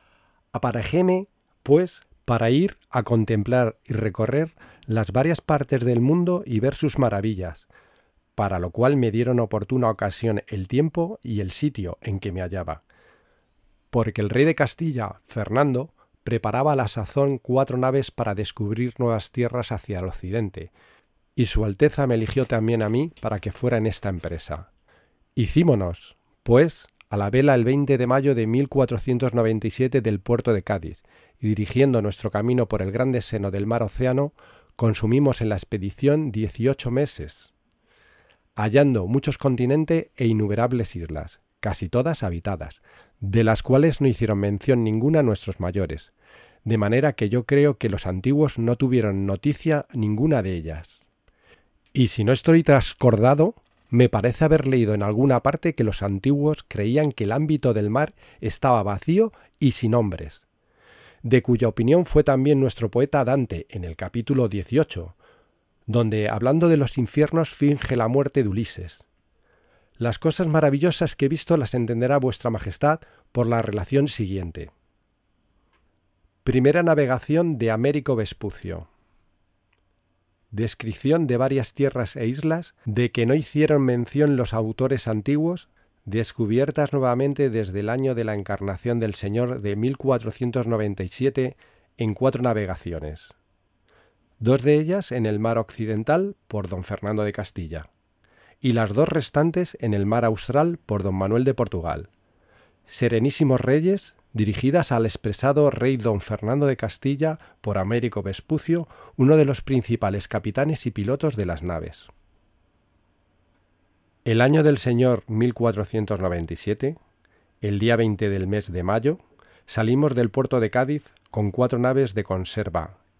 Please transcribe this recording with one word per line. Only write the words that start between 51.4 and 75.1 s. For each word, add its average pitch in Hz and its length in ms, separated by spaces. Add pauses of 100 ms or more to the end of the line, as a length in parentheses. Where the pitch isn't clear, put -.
Y 123 160
si - 160
no 104 80
estoy 165 300
trascordado, 135 920 (360)
me 120 180
parece 117 360
haber 151 220
leído 117 280
en 104 80
alguna 117 380
parte 156 340
que 123 100
los 107 180
antiguos 139 640
creían 127 460
que 113 120
el 101 80
ámbito 143 420
del 104 160
mar 135 240 (260)
estaba 113 420
vacío 165 500 (260)
y 135 140
sin 113 220
hombres, 95 520 (760)
de 120 200
cuya 120 260
opinión 135 380
fue 151 180
también 139 340
nuestro 120 320
poeta 135 340
Dante 120 440
en 92 160
el 82 100
capítulo 120 540
dieciocho, 95 640 (720)
donde, 110 440
hablando 131 400
de 160 100
los 131 180
infiernos, 147 540
finge 143 460
la 113 120
muerte 135 340
de 107 60
Ulises. 95 560 (920)
Las 117 200
cosas 165 280
maravillosas 151 680
que 139 120
he - 20
visto 165 300
las 123 160
entenderá 120 440
vuestra 127 300
majestad 120 520 (300)
por 120 160
la 117 140
relación 107 480
siguiente. 90 600 (1700)